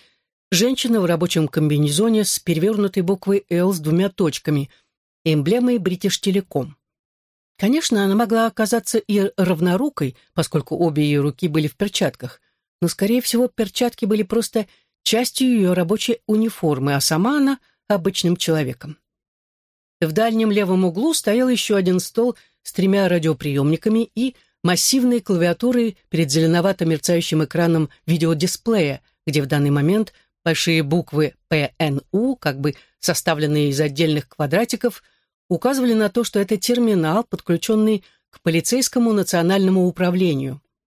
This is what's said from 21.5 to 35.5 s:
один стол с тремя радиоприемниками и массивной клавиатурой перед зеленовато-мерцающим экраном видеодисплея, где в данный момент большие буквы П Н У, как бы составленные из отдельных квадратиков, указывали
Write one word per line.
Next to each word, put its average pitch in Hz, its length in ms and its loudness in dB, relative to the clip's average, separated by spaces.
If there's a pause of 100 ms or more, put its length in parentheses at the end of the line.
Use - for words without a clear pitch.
один 185 240 2
стол 233 360 -2 (280)
с - 100 -16
тремя 190 340 2
радиоприемниками 160 1080 0
и 247 200 -4 (280)
массивной 240 580 2
клавиатурой 208 760 0 (120)
перед 160 200 0
зеленовато-мерцающим 165 1160 0
экраном 165 440 0 (180)
видеодисплея, 165 960 0 (240)
где 147 160 0
в 139 40 -2
данный 143 240 0
момент 160 440 0 (300)
большие 160 380 0
буквы 147 540 -2 (120)
П 151 300 -2
Н 143 240 -2 (100)
У, 247 240 -2
как 139 240 -6
бы 143 160 -2 (240)
составленные 151 720 0
из 139 100 -2
отдельных 151 480 -2
квадратиков, 208 760 -2 (460)
указывали 247 440 0